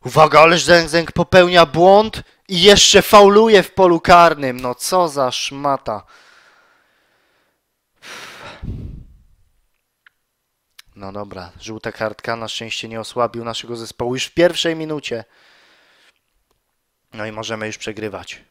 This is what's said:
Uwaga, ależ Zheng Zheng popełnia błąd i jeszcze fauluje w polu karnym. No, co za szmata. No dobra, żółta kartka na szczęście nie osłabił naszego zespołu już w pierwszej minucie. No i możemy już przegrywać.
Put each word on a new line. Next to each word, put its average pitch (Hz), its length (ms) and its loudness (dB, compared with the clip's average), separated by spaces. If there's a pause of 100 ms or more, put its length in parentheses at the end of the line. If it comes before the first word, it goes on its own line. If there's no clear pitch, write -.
Uwaga, 151 360 4
ależ 165 220 4
Zheng 165 260 2
Zheng 160 220 -4
popełnia 175 540 2
błąd 190 580 2 (240)
i 180 140 -4
jeszcze 196 400 6
fauluje 208 600 6
w - 100 -12
polu 175 260 2
karnym. 156 600 2
No, 123 160 -8
co 180 320 -2
za 135 240 -4
szmata. 139 720 -8 (4000)
No 98 160 -18
dobra, 95 400 -16 (100)
żółta 110 300 -14
kartka 110 440 -10
na 113 120 -14
szczęście 113 400 -14
nie 113 120 -12
osłabił 117 440 -8
naszego 117 320 -12
zespołu 120 380 -10
już 131 120 -8
w - 80 -20
pierwszej 170 420 -2
minucie. 151 480 -12 (1900)
No 107 120 -12
i 110 60 -12
możemy 110 360 -12
już 107 100 -14
przegrywać. 101 720 -14